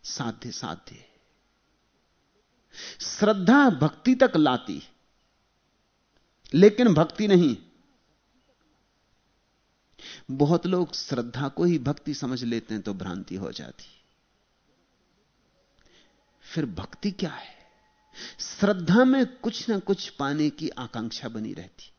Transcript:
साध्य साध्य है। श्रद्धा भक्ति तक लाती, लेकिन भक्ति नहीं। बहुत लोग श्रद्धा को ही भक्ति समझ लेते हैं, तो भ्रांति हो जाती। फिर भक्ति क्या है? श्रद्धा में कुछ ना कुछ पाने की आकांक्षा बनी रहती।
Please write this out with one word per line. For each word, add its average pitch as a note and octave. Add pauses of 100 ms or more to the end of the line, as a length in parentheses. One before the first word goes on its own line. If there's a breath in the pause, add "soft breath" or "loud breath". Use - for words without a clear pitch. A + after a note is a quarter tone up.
साध्य A#2+
साध्य -
है। - (1900 loud breath)
श्रद्धा G#3+
भक्ति D#3
तक B3+
लाती, B2+ (1700)
लेकिन G#3
भक्ति D#3
नहीं। F3 (2750 loud breath)
बहुत D3
लोग F3+
श्रद्धा B2
को -
ही F3
भक्ति C#3+
समझ B2+
लेते A2+
हैं, G2+
तो G#2
भ्रांति F#2
हो F#2+
जाती। - (2500 soft breath)
फिर D#3
भक्ति G#2
क्या E3
है? - (800 loud breath)
श्रद्धा G3
में C4 (100)
कुछ -
ना G#3
कुछ -
पाने D3
की D#3
आकांक्षा A#2
बनी A2
रहती। -